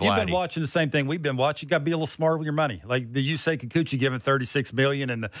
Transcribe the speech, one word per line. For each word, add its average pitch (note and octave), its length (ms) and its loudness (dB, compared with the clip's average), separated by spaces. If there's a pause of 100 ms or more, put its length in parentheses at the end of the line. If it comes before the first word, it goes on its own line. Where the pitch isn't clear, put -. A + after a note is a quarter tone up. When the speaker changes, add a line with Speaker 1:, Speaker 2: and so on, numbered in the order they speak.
(160)
Speaker 1:
been F#2 120 2
Speaker 2:
Vladdy. E3+ 60 -2
Speaker 1:
watching F3+ 280 -2
the D3+ 60 -2
same D#3+ 220 2
thing C#3+ 160 0
we've E3 160 -2
been C#3 160 -2
watching. C#3+ 300 0
You - 20 -16
gotta D#3+ 140 2
be D#3+ 80 0
a E3+ 40 0
little D#3+ 120 -2
smart D#3+ 320 0
with D#3 60 -6
your D3+ 80 -2
money. C#3+ 300 0
Like A#2+ 300 -2
the C3+ 200 0
Yusei D#3+ 260 0
Kikuchi C#3 400 0
giving C3 200 2
thirty-six C3 540 0
million C#3 380 0
and A2+ 140 -4
the, G#2+ 160 -8